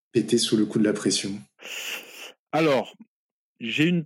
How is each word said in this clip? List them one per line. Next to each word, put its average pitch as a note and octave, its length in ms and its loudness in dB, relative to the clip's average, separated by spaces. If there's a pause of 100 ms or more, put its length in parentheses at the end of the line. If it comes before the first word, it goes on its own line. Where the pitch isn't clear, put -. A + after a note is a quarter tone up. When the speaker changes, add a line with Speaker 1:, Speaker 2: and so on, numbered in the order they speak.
(140)
Speaker 1:
péter A#2+ 240 2
sous - 180 0
le G#2+ 100 4
coup A2 140 -2
de G#2+ 60 4
la G#2 80 2
pression ? - 380 -2 (1200)
Speaker 2:
Alors, C#3+ 420 2 (640)
j'ai A#2 260 0
une, E3+ 200 2